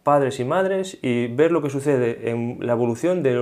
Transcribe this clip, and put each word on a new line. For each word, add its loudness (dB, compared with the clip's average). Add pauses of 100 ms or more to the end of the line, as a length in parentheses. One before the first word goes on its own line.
padres 2
y -4
madres -2
y 0
ver 2
lo 2
que -2
sucede 0
en -4
la 0
evolución 0
de, 2